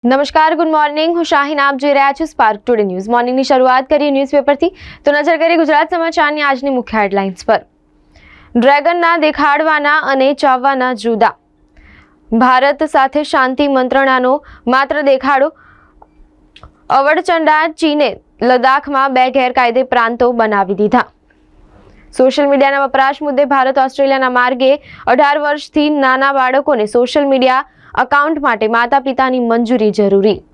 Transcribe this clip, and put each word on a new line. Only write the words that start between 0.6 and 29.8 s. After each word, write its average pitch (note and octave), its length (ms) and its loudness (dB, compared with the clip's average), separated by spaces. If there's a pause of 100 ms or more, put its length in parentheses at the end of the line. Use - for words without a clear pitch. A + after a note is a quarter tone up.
મોર્નિંગ. D#4 500 -2
હું E4+ 80 -2
શાહીન, C#4+ 360 -2
આપ C#4 160 0
જોઈ C#4+ 160 -2
રહ્યા C#4 200 2
છો D#4+ 120 -6
સ્પાર્ક G#3+ 360 -2
ટુડે A#3 220 0
ન્યૂઝ. F#3+ 260 -4
મોર્નિંગની B3 340 0
શરૂઆત C4 460 2
કરીએ D4 220 0
ન્યૂઝપેપરથી. C#4 640 0 (280)
તો C#4+ 80 2
નજર D4 240 0
કરીએ E4 200 0
ગુજરાત D#4 340 0
સમાચારની E4 520 -2
આજની C#4 280 -2
મુખ્ય A#3 280 -4
હેડલાઇન્સ G3 480 -4
પર. - 200 0 (880)
ડ્રેગનના E4 600 2
દેખાડવાના D4+ 840 0
અને C4+ 360 0
ચાવવાના C4 580 0
જુદા. A3 420 0 (960)
ભારત B3+ 520 2
સાથે D4 380 0
શાંતિ C4+ 460 0
મંત્રણાનો C4 760 0 (220)
માત્ર C4+ 340 0
દેખાડો. C#4 520 0 (1400)
અવડચંડા D#4 760 0
ચીને D4 480 -2 (260)
લદ્દાખમાં C4 720 0
બે B3+ 160 2
ગેરકાયદે B3+ 520 0
પ્રાંતો A#3+ 500 0
બનાવી G#3 420 0
દીધા. G#3 300 0 (1120)
સોશિયલ C4 320 2
મીડિયાના C#4 360 0
વપરાશ C4+ 380 -2
મુદ્દે C#4+ 220 0
ભારત C4 340 0
ઓસ્ટ્રેલિયાના C4+ 520 0
માર્ગે. B3+ 520 0 (240)
અઢાર C#4+ 320 4
વર્ષથી D4 520 -2
નાના C#4 420 0
બાળકોને C4+ 540 0
સોશિયલ B3 400 0
મીડિયા C4 380 2 (360)
એકાઉન્ટ D4 380 0
માટે A3+ 300 -2
માતા A#3+ 320 0
પિતાની C4 400 -2
મંજૂરી A#3 500 0